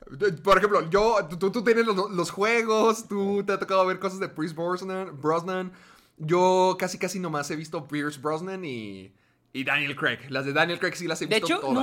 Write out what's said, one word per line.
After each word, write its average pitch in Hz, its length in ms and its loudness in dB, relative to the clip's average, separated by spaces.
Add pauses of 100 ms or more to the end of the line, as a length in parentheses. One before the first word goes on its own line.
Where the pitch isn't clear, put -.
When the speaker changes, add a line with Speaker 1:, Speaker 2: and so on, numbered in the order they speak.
(100)
Speaker 1:
De-, 180 220 0
por 185 260 4
ejemplo, 185 320 2
yo, 202 380 4 (100)
tú, 190 140 0
tú 226 100 0
tienes 226 240 4
los, 202 240 0
los 175 200 -2
juegos, 220 760 2
tú 202 380 0
te 202 60 2
ha 190 60 0
tocado 190 280 2
ver 185 140 -2
cosas 190 200 -4
de 175 80 -4
Pierce 156 260 -6
Brosnan, 180 680 -6
Brosnan. 180 520 -2 (440)
Yo 185 600 4
casi, 185 200 -4
casi 185 220 -4
nomás 151 300 -4
he 156 60 -4
visto 156 320 -8
Pierce 147 320 -4
Brosnan 175 440 -4
y, 101 480 -10 (400)
y 131 120 -6
Daniel 143 320 -2
Craig. 127 240 -2 (100)
Las 135 160 -4
de 139 80 -2
Daniel 170 240 2
Craig 180 160 -2
sí 175 120 -8
las 160 140 -4
he 160 60 -6
Speaker 2:
De 190 140 0
Speaker 1:
visto 220 60 -4
Speaker 2:
hecho, 349 140 0
Speaker 1:
todas. 269 220 0